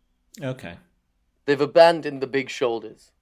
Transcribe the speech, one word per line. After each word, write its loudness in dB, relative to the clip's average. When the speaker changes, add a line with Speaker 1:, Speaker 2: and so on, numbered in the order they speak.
Speaker 1:
Okay. -10
Speaker 2:
They've 0
abandoned 4
the -6
big -4
shoulders. -6